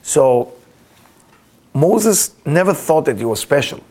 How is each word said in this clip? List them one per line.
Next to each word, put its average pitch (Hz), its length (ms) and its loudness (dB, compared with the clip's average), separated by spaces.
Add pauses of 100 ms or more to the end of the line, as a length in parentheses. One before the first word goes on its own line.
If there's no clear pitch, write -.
So 127 520 0 (1200)
Moses 202 580 0 (140)
never 180 280 0
thought 156 320 0
that 123 120 -2
he 113 80 -6
was 110 140 -4
special. - 400 -2 (120)